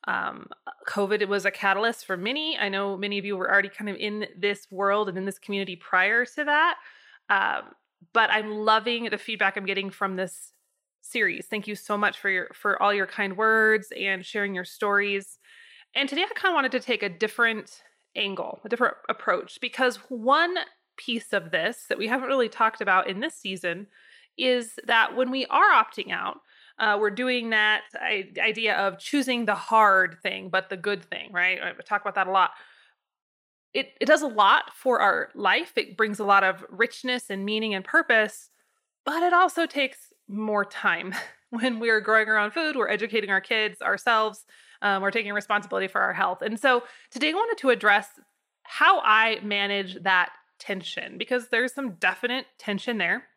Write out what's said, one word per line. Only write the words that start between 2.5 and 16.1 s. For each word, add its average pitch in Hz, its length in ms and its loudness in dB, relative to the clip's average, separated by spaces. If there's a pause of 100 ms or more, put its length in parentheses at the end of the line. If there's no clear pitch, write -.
I 202 120 -2
know 196 280 -4
many 202 220 -4
of 190 60 -8
you 202 120 -6
were 185 140 -4
already 196 180 2
kind 208 220 -10
of 190 60 -8
in 208 300 -6 (100)
this 196 340 -4
world 196 380 0
and 185 100 -6
in 190 60 -6
this 196 140 -8
community 196 380 -6
prior 202 480 0
to 294 200 -8
that. 302 320 2 (520)
Um, - 460 -2 (380)
but 220 180 4
I'm 214 200 0
loving 220 600 0
the 214 80 -4
feedback 196 380 -2
I'm 196 100 -6
getting 196 240 -4
from 190 260 -4
this - 360 -8 (500)
series. 208 440 -2
Thank 208 200 -6
you 208 80 -6
so 208 240 -6
much 208 200 0
for 202 120 -2
your, 185 240 -4
for - 280 -2
all 202 120 4
your 196 120 0
kind 196 300 -6
words 220 600 2
and 190 260 -4
sharing 202 300 -4
your 180 100 -6
stories. 202 760 -2 (580)
And 277 140 -2